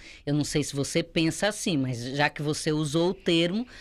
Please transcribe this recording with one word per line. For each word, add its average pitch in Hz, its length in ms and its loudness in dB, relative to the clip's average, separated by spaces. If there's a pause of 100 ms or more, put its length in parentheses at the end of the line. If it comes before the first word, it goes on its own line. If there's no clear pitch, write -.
(260)
eu 143 80 0
não 147 100 2
sei 147 180 0
se - 140 -6
você 143 260 0
pensa 165 460 0
assim, 202 300 -2
mas 127 260 -2 (120)
já 147 120 4
que - 140 -6
você 147 300 -2
usou 156 380 2
o 185 40 -2
termo, 175 520 2 (140)